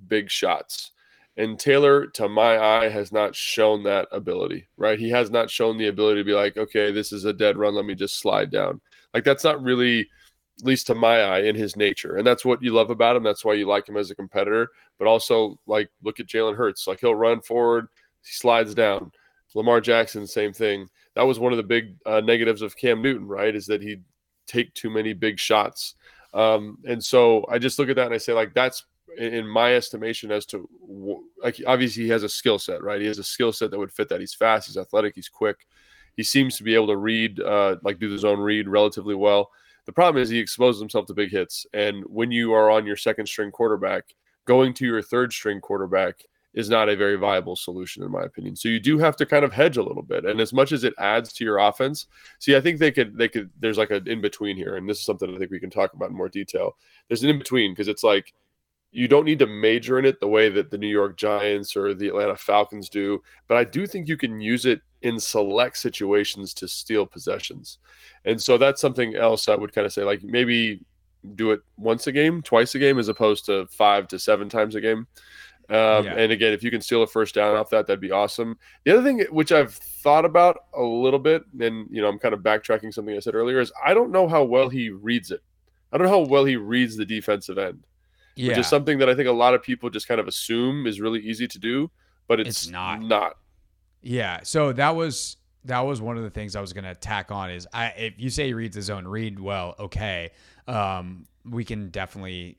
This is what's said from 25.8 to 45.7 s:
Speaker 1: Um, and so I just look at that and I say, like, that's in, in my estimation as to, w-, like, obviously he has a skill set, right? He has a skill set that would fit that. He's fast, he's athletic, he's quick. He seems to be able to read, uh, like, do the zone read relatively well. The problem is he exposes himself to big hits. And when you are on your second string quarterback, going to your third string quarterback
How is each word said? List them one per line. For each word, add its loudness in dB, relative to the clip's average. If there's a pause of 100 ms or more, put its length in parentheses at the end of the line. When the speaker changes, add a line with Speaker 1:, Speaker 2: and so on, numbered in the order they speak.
Speaker 1:
Um, 0
and -6
so 6
I 0
just -4
look 0
at -2
that 2
and -4
I -2
say, -4
like, 0
that's 0 (320)
in, -6
in -6
my 4
estimation -4
as -4
to, -12 (140)
w-, -12 (180)
like, -4
obviously 0
he -2
has 2
a -4
skill 0
set, -8
right? -4
He -4
has -6
a -10
skill -2
set -4
that -8
would -6
fit -6
that. -4
He's -12
fast, 0
he's -12
athletic, -2
he's -16
quick. -4 (500)
He -4
seems 2
to -12
be 0
able 4
to 2
read, -2
uh, 2
like, -4
do -4
the -6
zone 2
read -2
relatively 2
well. 2 (340)
The -18
problem 4
is -2
he -2
exposes 2
himself -4
to -12
big -2
hits. -6
And -2
when -4
you 0
are 6
on 2
your -6
second -4
string -6
quarterback, -2 (320)
going 6
to -4
your -2
third -2
string -6
quarterback -2 (320)